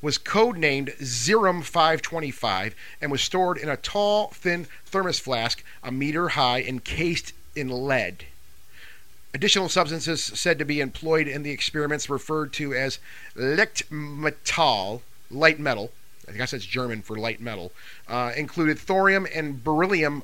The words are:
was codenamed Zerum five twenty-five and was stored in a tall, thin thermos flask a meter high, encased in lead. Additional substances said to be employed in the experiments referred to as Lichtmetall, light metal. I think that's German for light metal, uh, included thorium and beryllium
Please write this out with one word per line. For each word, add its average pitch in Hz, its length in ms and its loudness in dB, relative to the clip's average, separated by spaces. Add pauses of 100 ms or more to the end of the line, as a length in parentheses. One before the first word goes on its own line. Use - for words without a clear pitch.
was 147 160 0
codenamed 160 840 2
Zerum 170 600 4
five 160 400 4
twenty-five 113 720 -2 (260)
and 143 100 -4
was 131 120 0
stored 180 340 2
in 151 120 -4
a 135 80 -2
tall, 208 580 2
thin 175 320 0 (180)
thermos 185 340 0
flask 117 440 0 (200)
a 127 80 -6
meter 147 380 0
high, 127 320 4
encased 156 720 -2 (220)
in 135 140 -4
lead. 127 560 -2 (1080)
Additional 190 340 2
substances 160 560 0
said 151 360 0
to 151 60 -2
be 147 140 0
employed 160 480 2
in 143 140 -6
the 147 100 -6
experiments 147 580 -2
referred 147 440 -2
to 143 220 -2
as 131 240 0 (360)
Lichtmetall, 147 1700 2 (300)
light 156 280 6
metal. 120 320 0 (320)
I - 100 -14
think 107 40 -10
that's 120 280 -2
German 117 360 -2
for 110 160 -8
light 107 240 -2
metal, 101 300 -6 (360)
uh, 120 300 0
included 156 400 2
thorium 190 560 4
and 143 300 -4
beryllium 156 600 2